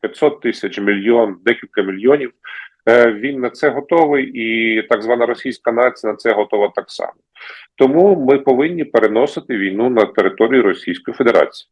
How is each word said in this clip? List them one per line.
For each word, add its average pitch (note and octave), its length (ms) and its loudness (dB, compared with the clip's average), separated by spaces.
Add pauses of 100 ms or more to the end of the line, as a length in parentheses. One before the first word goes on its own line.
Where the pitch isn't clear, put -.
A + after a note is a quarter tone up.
п'ятсот C#3+ 380 -2
тисяч, G#2 380 -6
мільйон, G#2 640 0
декілька A2+ 380 -2
мільйонів. A#2 500 -2 (560)
Е, A#2 240 6
він C3 280 -6
на B2 100 -4
це - 180 -2
готовий, C#3+ 680 0
і A2+ 480 -2
так G#2+ 200 -2
звана A#2+ 240 0
російська A#2+ 460 -4
нація A#2+ 400 -2
на - 40 -8
це A#2 160 -2
готова G#2 420 0
так F#2+ 160 -8
само. - 220 -10 (640)
Тому D#3+ 520 4
ми C#3 100 4
повинні C#3+ 460 0
переносити A#2 720 -2
війну G2 340 -2
на A2 140 2
територію A2 580 0
Російської F2+ 520 -4
Федерації. G2 580 0